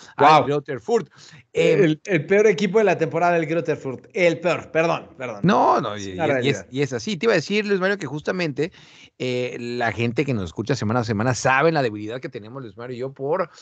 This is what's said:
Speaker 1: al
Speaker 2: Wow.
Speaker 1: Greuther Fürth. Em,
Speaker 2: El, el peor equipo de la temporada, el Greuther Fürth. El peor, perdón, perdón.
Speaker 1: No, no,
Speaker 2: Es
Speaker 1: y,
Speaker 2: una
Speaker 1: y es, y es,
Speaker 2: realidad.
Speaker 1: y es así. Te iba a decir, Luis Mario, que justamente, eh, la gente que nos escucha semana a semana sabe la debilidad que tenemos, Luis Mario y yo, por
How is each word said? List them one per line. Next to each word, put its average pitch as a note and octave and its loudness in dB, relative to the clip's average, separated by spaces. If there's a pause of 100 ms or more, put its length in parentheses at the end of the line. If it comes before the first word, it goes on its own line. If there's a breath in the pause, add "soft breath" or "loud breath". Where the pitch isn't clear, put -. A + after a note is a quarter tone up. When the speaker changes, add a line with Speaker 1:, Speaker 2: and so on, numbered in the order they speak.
(160 loud breath)
Speaker 1:
al D3 6
Speaker 2:
Wow. B2 -2
Speaker 1:
Greuther C#3+ -4
Fürth. G#3+ -2 (440 loud breath)
Em, E3 4
Speaker 2:
El, D#3 2
el E3 0
peor G3+ 6
equipo G3+ 2
de A3 6
la F#3 4
temporada, E3 0
el E3 0
Greuther D#3+ -2
Fürth. C3 -10
El F3 2
peor, D3+ -2
perdón, D#3+ 0
perdón. B2 -8
Speaker 1:
No, A#3+ 4
no, G#2+ -6
Speaker 2:
Es G#2 -8
Speaker 1:
y, G3 -10
Speaker 2:
una E3+ -2
Speaker 1:
y - -
es, - -
y - 0
es, - -
Speaker 2:
realidad. C3 -2
Speaker 1:
y C3 -4
es C3 -2
así. E3+ -6
Te D3 -4
iba A3+ 4
a F#3+ 4
decir, G3+ 0
Luis G3+ 0
Mario, F#3+ 0
que G3 -10
justamente, D3+ -4 (460 loud breath)
eh, B2+ -4
la A#2+ -2
gente A#2 -2
que C3+ -2
nos G2+ -2
escucha G#2 -4
semana A#2 0
a A#2 0
semana A2+ 0
sabe C3+ 2
la D#3 0
debilidad G#2+ -4
que D3 -12
tenemos, B2 -14
Luis G#2 -18
Mario B2 -12
y A#2 -10
yo, C3 -8
por D3+ -4 (120)